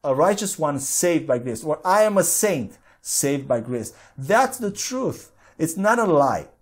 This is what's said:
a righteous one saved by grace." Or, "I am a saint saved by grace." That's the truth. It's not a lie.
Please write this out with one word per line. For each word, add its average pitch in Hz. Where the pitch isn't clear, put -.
a 139
righteous 190
one 143
saved 165
by 127
grace." 120
Or, 151
"I 196
am 214
a 180
saint 156
saved 139
by 120
grace." 117
That's 220
the 208
truth. -
It's 160
not 214
a 220
lie. 139